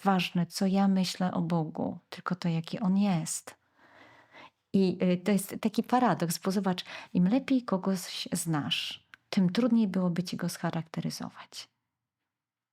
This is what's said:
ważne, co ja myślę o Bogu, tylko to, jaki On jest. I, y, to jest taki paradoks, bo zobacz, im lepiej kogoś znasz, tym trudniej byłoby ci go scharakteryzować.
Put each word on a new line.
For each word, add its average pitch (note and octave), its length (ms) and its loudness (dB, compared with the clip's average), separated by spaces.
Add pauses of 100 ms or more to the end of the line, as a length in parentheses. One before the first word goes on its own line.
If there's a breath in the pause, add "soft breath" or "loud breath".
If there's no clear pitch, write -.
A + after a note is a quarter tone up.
ważne, F3+ 420 2
co G3 200 -2
ja G3 220 4
myślę F#3 440 2
o F3+ 100 -2
Bogu, E3+ 560 -2 (120)
tylko - 260 -6
to, F3 140 -2
jaki E3 300 -4
On F#3+ 180 2
jest. F#3 580 0 (1200 soft breath)
I, F#3 300 4
y, F3+ 140 4
to F3+ 140 0
jest F#3+ 300 0
taki A3 220 0
paradoks, F3+ 540 2
bo F#3+ 140 -2
zobacz, F#3+ 340 -2 (280 loud breath)
im F3+ 140 4
lepiej C4 360 2
kogoś F#3+ 680 -4
znasz, - 760 -4 (220)
tym F#3 200 4
trudniej A#3 380 2
byłoby F3+ 360 0
ci - 140 -6
go F3 120 -2
scharakteryzować. - 1200 -6 (1040)